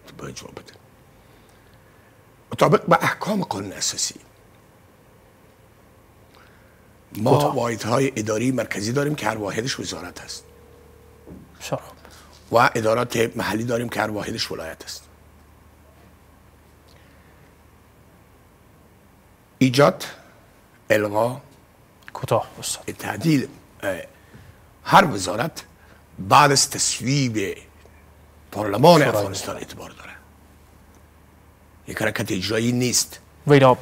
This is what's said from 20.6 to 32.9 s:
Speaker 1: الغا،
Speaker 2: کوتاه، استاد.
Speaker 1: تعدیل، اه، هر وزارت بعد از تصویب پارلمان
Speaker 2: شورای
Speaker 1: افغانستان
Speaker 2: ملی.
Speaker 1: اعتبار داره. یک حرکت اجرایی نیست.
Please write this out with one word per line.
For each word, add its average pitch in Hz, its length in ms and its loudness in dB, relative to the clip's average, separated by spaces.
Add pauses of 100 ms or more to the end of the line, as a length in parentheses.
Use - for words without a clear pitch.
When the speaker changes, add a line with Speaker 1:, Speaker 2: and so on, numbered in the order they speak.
Speaker 1:
الغا، 110 520 0 (720)
Speaker 2:
کوتاه، - 340 -2 (120)
استاد. - 260 -8
Speaker 1:
تعدیل، 120 600 -2 (360)
اه، 95 140 -4 (840)
هر 185 220 6
وزارت 104 580 -4 (560)
بعد 131 320 6
از 135 180 2
تصویب 113 880 -2 (960)
پارلمان 107 480 6
Speaker 2:
شورای 117 180 2
Speaker 1:
افغانستان 101 380 -4
Speaker 2:
ملی. - 100 -12
Speaker 1:
اعتبار - 240 -16
داره. - 220 -20 (1800)
یک - 140 -8
حرکت 107 300 -2
اجرایی 107 400 -2
نیست. 123 480 -2 (280)